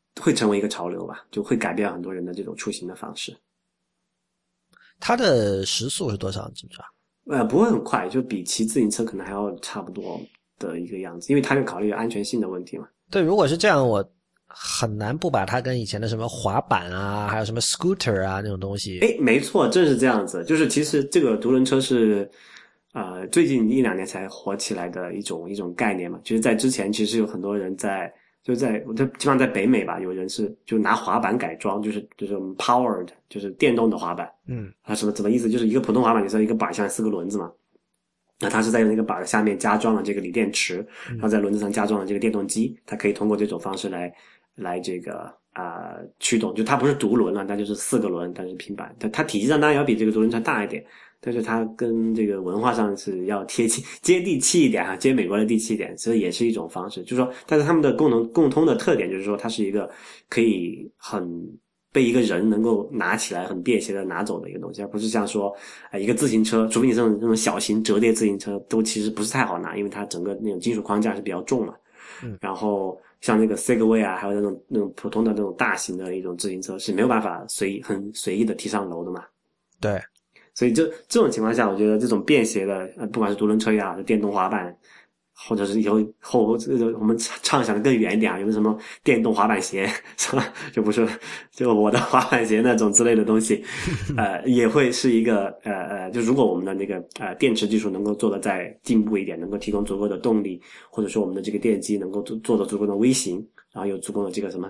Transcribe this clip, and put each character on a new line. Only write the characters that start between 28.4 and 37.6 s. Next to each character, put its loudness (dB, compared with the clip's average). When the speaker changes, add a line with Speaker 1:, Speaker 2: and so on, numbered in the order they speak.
Speaker 1:
就 -2
在， 0
就 -2
基 -
本 -6
上 6
在 4
北 0
美 4
吧， -6
有 -4
人 -4
是 -6
就 -2
拿 2
滑 0
板 0
改 -6
装， -4
就 -4
是， -6
就 -6
是 -4
powered， 0
就 -12
是 -6
电 2
动 4
的 0
滑 -4
板。 -8
Speaker 2:
嗯。 -10
Speaker 1:
啊， -8
什 -2
么， 0
怎 -4
么 2
意 4
思？ 0
就 2
是 2
一 4
个 4
普 0
通 4
滑 4
板， 4
你 0
说 0
一 4
个 0
板 -2
下 -2
面 -2
四 -4
个 0
轮 -4
子 -4
嘛。 -6